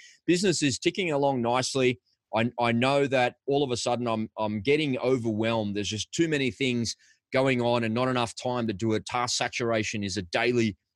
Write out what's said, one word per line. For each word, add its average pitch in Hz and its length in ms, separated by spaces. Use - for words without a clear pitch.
business 175 340
is 135 200
ticking 175 320
along 139 280
nicely. 127 600
I, 113 160
I 117 120
know 135 340
that 123 300
all 143 160
of 139 80
a 120 60
sudden 120 320
I'm, 110 200
I'm 107 220
getting 139 380
overwhelmed. 113 800
There's 104 120
just 104 240
too 170 160
many 139 220
things 120 460
going 131 280
on 120 240
and 110 100
not 127 140
enough 123 260
time 123 320
to 113 60
do 110 220
it. 107 120
Task 123 300
saturation 117 640
is 98 140
a 101 60
daily 117 540